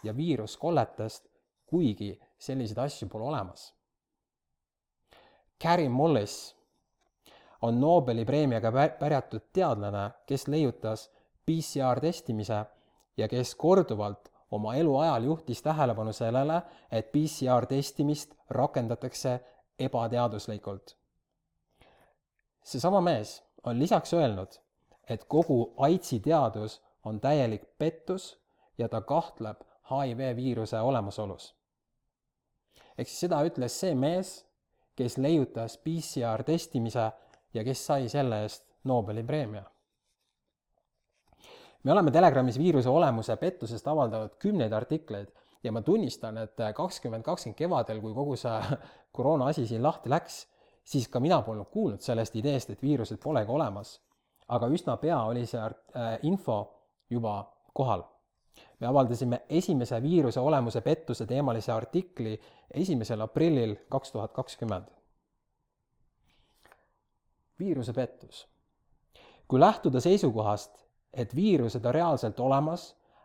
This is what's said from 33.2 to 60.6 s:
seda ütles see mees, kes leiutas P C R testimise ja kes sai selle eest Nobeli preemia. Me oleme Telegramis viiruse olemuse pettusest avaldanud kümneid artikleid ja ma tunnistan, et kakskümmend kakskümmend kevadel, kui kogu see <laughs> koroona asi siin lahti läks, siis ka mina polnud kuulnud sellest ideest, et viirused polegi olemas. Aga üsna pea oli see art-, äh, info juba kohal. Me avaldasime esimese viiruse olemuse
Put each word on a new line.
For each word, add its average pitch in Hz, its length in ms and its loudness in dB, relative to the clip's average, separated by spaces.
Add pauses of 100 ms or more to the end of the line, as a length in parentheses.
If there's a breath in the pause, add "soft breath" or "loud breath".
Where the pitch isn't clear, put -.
seda 160 180 2
ütles 127 360 -2
see 185 140 0
mees, 165 360 0 (640)
kes 143 220 -2
leiutas 131 600 0
P 165 220 -4
C - 240 -6
R 113 200 -2
testimise 117 640 0 (440 soft breath)
ja 110 100 -4
kes 131 220 -4
sai 135 220 0
selle 123 340 0
eest - 220 -8 (200)
Nobeli 113 380 0
preemia. 117 400 -4 (2250 loud breath)
Me 135 80 4
oleme 175 180 6
Telegramis 131 480 6
viiruse 143 300 4
olemuse 123 480 4
pettusest 113 520 -6
avaldanud 113 520 -2
kümneid 165 320 0
artikleid 110 560 -4 (340 soft breath)
ja 113 100 -4
ma 110 120 -4
tunnistan, 127 560 0
et 110 160 -10 (180)
kakskümmend 127 520 -6
kakskümmend 156 320 -6
kevadel, 127 420 0
kui 110 160 -8
kogu 139 240 -2
see 113 380 -4 (100)
<laughs> - 280 -20
koroona 135 360 2
asi 127 160 -2
siin 113 160 -2
lahti - 260 -2
läks, - 360 -4 (380 soft breath)
siis 131 280 -2
ka 123 80 -2
mina 147 240 4
polnud 107 240 -8
kuulnud 165 320 -2
sellest 113 400 -2
ideest, 131 320 -2
et - 100 -12
viirused 123 380 0
polegi 120 320 -2
olemas. 107 460 -4 (500)
Aga 120 240 0
üsna 143 240 0
pea 151 320 0
oli 120 180 -2
see 117 140 -6
art-, 110 320 -8
äh, 113 300 -4
info 143 480 0 (400)
juba 113 240 -2 (420)
kohal. 113 260 0 (800 soft breath)
Me 117 80 -4
avaldasime 123 600 2
esimese 139 540 0
viiruse 143 380 4
olemuse 127 400 2